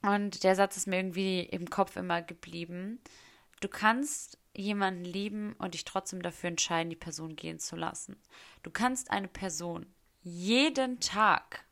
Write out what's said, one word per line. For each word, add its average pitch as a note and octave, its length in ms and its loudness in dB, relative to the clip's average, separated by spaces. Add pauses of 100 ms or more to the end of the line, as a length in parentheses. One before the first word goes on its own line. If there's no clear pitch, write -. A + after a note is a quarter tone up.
und G3+ 420 2
der F#3+ 120 8
Satz G3 220 4
ist F#3+ 100 -2
mir F#3 100 2
irgendwie F#3 440 2
im F3+ 280 -4
Kopf - 260 2
immer F3 260 0
geblieben. E3+ 760 -8 (600)
Du G3+ 80 -4
kannst A#3 680 -2 (180)
jemanden F#3+ 500 0
lieben G#3 480 -4
und F#3 200 -6
dich - 120 -8
trotzdem F#3+ 360 -4
dafür F3 280 -4
entscheiden, E3+ 400 0
die E3 60 -6
Person D#3+ 400 -10
gehen D#3+ 240 -8
zu - 160 -8
lassen. - 460 -6 (420)
Du - 80 -12
kannst B3+ 400 0
eine G3 160 0
Person F3 580 -6 (380)
jeden B3 760 4
Tag - 720 2